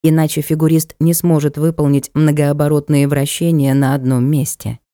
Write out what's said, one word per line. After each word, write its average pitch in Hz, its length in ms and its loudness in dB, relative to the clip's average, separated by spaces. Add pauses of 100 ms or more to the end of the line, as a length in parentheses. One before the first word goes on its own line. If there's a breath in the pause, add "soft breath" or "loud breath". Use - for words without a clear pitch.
Иначе 156 380 2
фигурист 160 580 0
не 165 140 2
сможет 151 440 0
выполнить 147 560 0
многооборотные 147 920 0
вращения 143 680 0
на 139 200 2
одном 127 320 0
месте. 131 540 -4 (140)